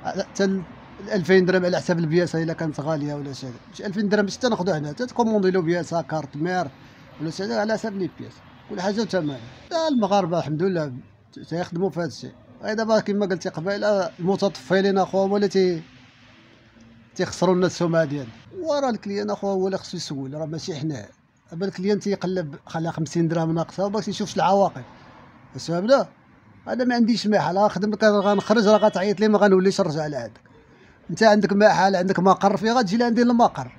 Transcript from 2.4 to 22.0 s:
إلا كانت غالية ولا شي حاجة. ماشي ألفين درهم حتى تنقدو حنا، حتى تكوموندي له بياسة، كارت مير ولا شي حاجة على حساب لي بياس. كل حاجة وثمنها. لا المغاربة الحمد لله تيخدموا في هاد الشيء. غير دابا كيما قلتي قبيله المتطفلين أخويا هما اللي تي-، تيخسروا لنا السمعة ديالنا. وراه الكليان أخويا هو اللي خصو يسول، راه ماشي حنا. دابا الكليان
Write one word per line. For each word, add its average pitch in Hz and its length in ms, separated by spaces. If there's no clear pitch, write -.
إلا 165 100
كانت 160 280
غالية 147 340
ولا 143 180
شي 131 140
حاجة. 117 100
ماشي - 180
ألفين 208 220
درهم 208 180
حتى - 120
تنقدو 196 360
حنا، 147 140
حتى 226 180
تكوموندي 214 440
له 180 120
بياسة، 165 400
كارت 147 340
مير 175 300
ولا 160 100
شي 190 120
حاجة 220 180
على 214 120
حساب 214 240
لي 185 220
بياس. - 140
كل 196 100
حاجة 202 200
وثمنها. 160 400
لا 320 180
المغاربة 196 500
الحمد 151 240
لله 165 300
تيخدموا 175 420
في 165 100
هاد 165 60
الشيء. 131 260
غير 214 120
دابا 220 260
كيما 202 260
قلتي 180 220
قبيله 202 680
المتطفلين 196 800
أخويا 190 280
هما 202 100
اللي 202 120
تي-، 180 340
تيخسروا 185 400
لنا 180 120
السمعة 165 380
ديالنا. 135 280
وراه 285 280
الكليان 208 400
أخويا 196 220
هو 190 140
اللي 190 120
خصو - 180
يسول، 135 380
راه 156 120
ماشي 160 280
حنا. 131 320
دابا 170 160
الكليان 196 340